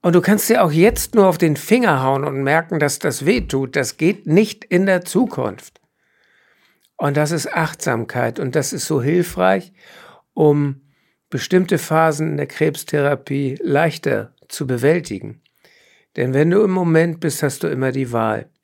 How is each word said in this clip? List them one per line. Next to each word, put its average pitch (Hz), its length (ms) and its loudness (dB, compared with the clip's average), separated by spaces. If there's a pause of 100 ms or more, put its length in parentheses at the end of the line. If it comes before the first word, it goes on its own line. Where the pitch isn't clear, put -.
Und 170 120 0
du 175 80 6
kannst 202 280 0
dir 233 140 4
auch 160 80 2
jetzt 190 440 2
nur 202 120 6
auf 165 100 2
den 156 200 0
Finger 196 460 2
hauen 135 200 0
und 139 200 -4
merken, 160 360 0
dass 143 200 0
das 139 260 -4
weh 214 160 2
tut. 135 340 -4
Das 139 220 -2
geht 180 300 0
nicht 208 380 2
in 185 200 2
der 180 180 0
Zukunft. - 760 -4 (1200)
Und 143 200 0
das 151 140 0
ist 156 200 -4
Achtsamkeit 123 880 -4
und 131 160 -4
das 143 180 -2
ist 170 120 -6
so 147 160 -2
hilfreich, 180 720 0 (600)
um 147 480 2 (500)
bestimmte 180 480 0
Phasen 160 520 0
in 147 60 -4
der 143 100 -4
Krebstherapie 143 1120 -2
leichter 139 720 -2 (120)
zu - 200 -8
bewältigen. 123 760 -2 (760)
Denn 127 180 -2
wenn 156 180 4
du 202 100 4
im 202 100 2
Moment 170 480 2
bist, 147 220 -4
hast 143 220 -2
du 165 40 -2
immer 131 240 -2
die 131 200 -4
Wahl. 113 380 -2 (140)